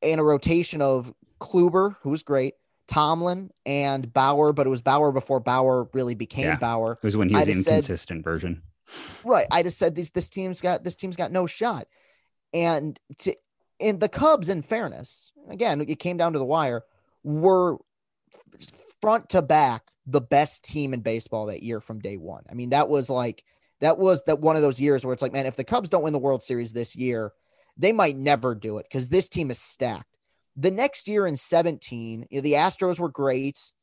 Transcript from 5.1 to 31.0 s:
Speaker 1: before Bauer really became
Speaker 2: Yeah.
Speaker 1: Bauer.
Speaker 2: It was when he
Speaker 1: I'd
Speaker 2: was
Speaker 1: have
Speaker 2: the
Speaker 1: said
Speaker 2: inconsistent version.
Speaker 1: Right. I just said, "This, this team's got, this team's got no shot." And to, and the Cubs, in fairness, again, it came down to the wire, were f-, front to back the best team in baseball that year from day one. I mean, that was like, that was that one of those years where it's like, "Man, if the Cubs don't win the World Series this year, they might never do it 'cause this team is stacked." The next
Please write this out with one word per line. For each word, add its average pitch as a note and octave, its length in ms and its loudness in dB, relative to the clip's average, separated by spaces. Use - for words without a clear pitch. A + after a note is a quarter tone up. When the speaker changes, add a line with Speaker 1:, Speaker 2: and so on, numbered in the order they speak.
Speaker 1:
before C3+ 280 0
Bauer B2+ 540 2
really B2 200 -2
became A#2 320 -6
Speaker 2:
Yeah. D#3+ 120 0
Speaker 1:
Bauer. A#2 440 -2
Speaker 2:
It - 20 -16
was G#2+ 140 0
when G2 120 2
he G2+ 60 4
Speaker 1:
I'd D3 120 4
Speaker 2:
was - 0 -
Speaker 1:
have G#2 80 2
Speaker 2:
the F#2+ 80 2
Speaker 1:
said - 140 4
Speaker 2:
inconsistent F2+ 460 -4
version. E2+ 380 -4
Speaker 1:
Right. A3 260 4
I E3+ 140 2
just F3 160 -4
said, E3+ 160 2
"This, E3+ 160 -8
this F3+ 180 -4
team's F#3 320 -8
got, F3+ 220 -2
this F3 120 -8
team's F#3 200 -10
got E3 160 -4
no F3+ 160 0
shot." A3 400 -4
And D#3 460 0
to, - 160 -4
and G3+ 200 0
the G#3 100 0
Cubs, C#4 400 2
in F3+ 120 -2
fairness, - 720 -8
again, F#3 320 -2
it D3 180 -4
came F3 180 -4
down E3+ 160 2
to D3+ 60 0
the C3+ 60 -2
wire, C3 380 0
were E3+ 540 4
f-, - 680 -20
front A3 280 2
to F#3 120 4
back C#3 480 2
the C3+ 160 2
best C#3+ 420 2
team C#3+ 300 -6
in B2 80 -6
baseball A2+ 460 -4
that G2+ 160 -10
year A2+ 180 -6
from A2 180 -14
day G2+ 180 -10
one. E2 300 -14
I - 60 -20
mean, B2 160 -8
that C#3+ 180 4
was C#3 220 0
like, B2 340 -4
that D#3 160 4
was F#3 280 4
that D#3 140 2
one D#3 160 4
of D#3 60 2
those C3+ 180 2
years C#3 240 2
where B2+ 100 -2
it's B2 100 -6
like, C3 100 -4
"Man, C3+ 140 -2
if B2+ 80 -6
the C3+ 80 -6
Cubs A3 260 -2
don't F3 140 2
win D#3 100 -2
the C#3+ 60 0
World C3 240 0
Series A#2+ 280 -4
this A#2 240 -6
year, A#2 380 -4
they F#3 140 4
might F3+ 240 2
never C3+ 380 2
do G#2+ 240 -6
it F#2+ 140 -12
'cause B2+ 180 -6
this F3+ 180 2
team D#3 220 -6
is A#2+ 80 -6
stacked." - 640 -8
The D#3 140 2
next G#3+ 380 -4